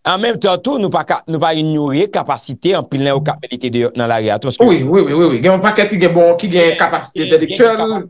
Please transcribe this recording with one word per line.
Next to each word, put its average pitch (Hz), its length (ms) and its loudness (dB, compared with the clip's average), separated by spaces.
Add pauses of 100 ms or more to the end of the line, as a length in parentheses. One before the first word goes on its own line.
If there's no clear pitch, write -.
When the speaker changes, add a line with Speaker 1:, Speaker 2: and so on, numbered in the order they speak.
Speaker 1:
En 180 140 0
même 233 180 -2
temps, 185 220 0
tout, 269 180 -2
nous 202 140 -2
pas 165 120 0
qu'à, 147 240 -4
nous 160 120 -4
pas 165 160 0
ignorer 156 560 -2
capacité 147 640 -4
en 151 80 -4
pile 139 280 -2
au 143 100 0
cap 147 200 -4
militaire 123 300 -8 (180)
de, 120 80 -14
dans 120 80 -2
la 117 120 0
rue, 110 100 -2 (120)
parce 127 160 -6
que - 80 4
Speaker 2:
Oui, 170 240 4
oui, 180 140 4
oui, 143 120 0
oui, 165 120 4
oui. 135 140 2
Il 120 60 0
y - 20 4
a 190 60 6
un 190 40 2
paquet 196 300 0
qui 214 80 -4
est 180 140 4
bon, 170 260 4
qui 180 240 -4
a 170 100 4
une 160 80 0
capacité 165 440 -4
Speaker 1:
Oui, 160 60 -4
Speaker 2:
intellectuelle, 196 540 2
Speaker 1:
oui. 220 280 -4